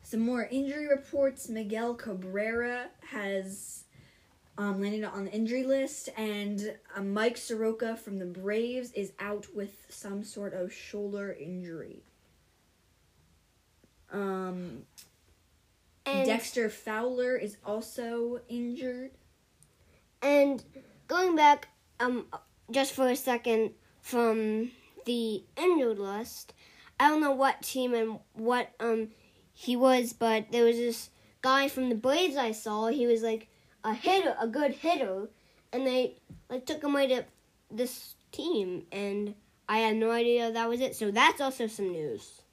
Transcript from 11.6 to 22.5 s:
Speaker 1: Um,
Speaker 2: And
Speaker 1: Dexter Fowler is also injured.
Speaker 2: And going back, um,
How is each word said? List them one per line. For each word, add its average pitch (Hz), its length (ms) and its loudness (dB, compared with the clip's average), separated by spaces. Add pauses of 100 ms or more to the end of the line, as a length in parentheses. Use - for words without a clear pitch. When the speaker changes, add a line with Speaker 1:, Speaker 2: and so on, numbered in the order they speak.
Speaker 1:
Um, 185 760 -6 (1200)
Speaker 2:
And 277 200 2
Speaker 1:
Dexter 226 440 0
Fowler 247 680 -2
is 208 280 -6
also 233 840 -4
injured. 247 640 -6 (1120)
Speaker 2:
And 277 400 6 (460)
going 349 280 4
back, 294 320 8 (320)
um, 247 260 0 (440)